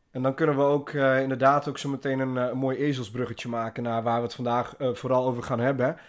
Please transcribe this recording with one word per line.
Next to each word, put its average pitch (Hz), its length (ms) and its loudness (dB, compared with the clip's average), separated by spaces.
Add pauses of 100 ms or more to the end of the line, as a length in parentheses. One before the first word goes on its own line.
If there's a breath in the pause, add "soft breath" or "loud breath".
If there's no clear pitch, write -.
(100)
En 127 120 -6
dan 135 120 2
kunnen 156 220 2
we 139 60 2
ook, 143 280 2
eh, 135 300 2
inderdaad 135 480 2
ook 135 100 -8
zo 147 100 -6
meteen 135 300 -2
een, 131 180 -2
eh, 123 100 0
een 123 120 -4
mooi 135 200 0
ezelsbruggetje 123 720 -4
maken 113 340 -4
naar 113 200 -2
waar 117 140 2
we 120 60 0
het 120 120 -6
vandaag, 120 420 -2
eh, 127 180 -2
vooral 127 320 2
over 120 160 -2
gaan 120 180 -2
hebben, 127 260 2
hè. 147 60 2 (160 loud breath)